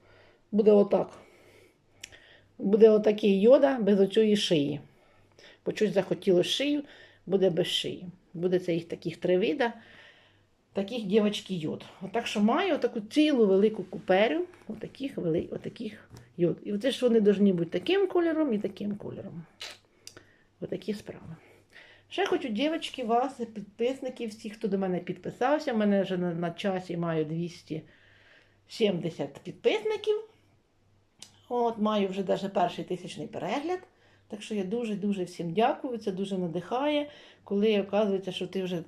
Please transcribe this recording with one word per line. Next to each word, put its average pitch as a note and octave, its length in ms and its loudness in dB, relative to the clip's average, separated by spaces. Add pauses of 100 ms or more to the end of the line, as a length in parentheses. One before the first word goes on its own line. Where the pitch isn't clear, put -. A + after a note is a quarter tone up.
(520)
буде G#3 200 6
отак. G3+ 380 4 (1500)
Буде G#3+ 280 8
отакий G#3 500 4
йода C4+ 380 8
без G3+ 220 4
оцієї G#3 360 4
шиї. D3 440 0 (840)
Бо - 60 -2
щось G#3 200 0
захотіло F3+ 500 2
шию, C#4+ 400 -2 (440)
буде F#3 240 2
без E3 160 0
шиї. - 400 -6 (280)
Буде F3+ 240 0
це F3+ 160 -2
їх E3 100 -2
таких D#3+ 320 -8
три F3+ 220 2
вида, A#3 340 0 (1000)
таких, G#3+ 320 -6
дівчатки, G#3 500 0
йод. D#3 300 -6 (180)
Отак A3+ 240 -4
що - 140 -4
маю D4+ 340 2
отаку A#3+ 260 -2
цілу C4+ 460 4
велику G3+ 360 4
куперю, A#3+ 640 0 (220)
отаких - 480 -10
вели-, F3 340 -2
отаких - 600 -12 (260)
йод. E3+ 280 0
І G3+ 80 -6
оце G#3 180 -2
ж B3 160 0
вони A3+ 160 4
повинні G3 300 6
бути E3 180 -2
таким F4+ 360 0
кольором D#4+ 460 0
і G#3 60 0
таким G3+ 380 -6
кольором. E3+ 460 -12 (1160)
Отакі F#3 340 -6
справи. - 420 -14 (720)
Ще - 180 -4
хочу, F4 220 -2
дівчатки, C#4 560 -4
вас, A#3+ 360 0 (140)
підписників, A#3+ 760 -6
всіх, G#3 220 -12
хто - 160 -6
до G3 100 -2
мене F#3 200 -2
підписався. C4 760 -2
У A3+ 40 0
мене G3+ 260 4
вже F#3 140 -2
на, F3 180 -2
на E3+ 160 -4
часі F#3 460 -6
маю E3 280 -2
двісті D#3+ 580 -8 (880)
сімдесят E3+ 760 -2
підписників. G#4+ 680 -2 (1400)
От, A#3 240 0
маю G#3 300 0
вже F#3+ 140 -4
даже F#3+ 260 -2
перший F3 360 -2
тисячний E3 420 -8
перегляд. C#4 520 -6 (500)
Так G#3 140 -12
що - 120 -10
я G3+ 100 -2
дуже-дуже G3+ 600 -4
всім E3+ 280 -8
дякую, A#3+ 460 0
це G#3 140 -6
дуже F#3 260 -6
надихає, B3 680 -2 (360)
коли G#3 360 2
оказується, G3 520 -2
що F#3 140 -6
ти F#3+ 160 -6
вже F3+ 260 -4